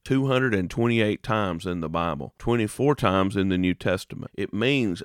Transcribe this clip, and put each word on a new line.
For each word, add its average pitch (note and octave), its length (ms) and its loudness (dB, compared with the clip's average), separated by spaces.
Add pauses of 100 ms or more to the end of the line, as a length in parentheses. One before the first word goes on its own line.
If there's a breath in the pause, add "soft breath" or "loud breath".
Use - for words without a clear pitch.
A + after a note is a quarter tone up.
two C3+ 240 0
hundred C3 260 2
and F#2 160 0
twenty-eight A#2 540 2
times F#2+ 420 -2
in F2 140 -2
the E2 80 -4
Bible, D#2+ 500 -4
twenty-four A#2+ 580 0
times F#2+ 420 2
in G2 100 2
the F#2 100 2
New F2+ 160 2
Testament. - 600 -4
It - 200 -8
means A2+ 520 0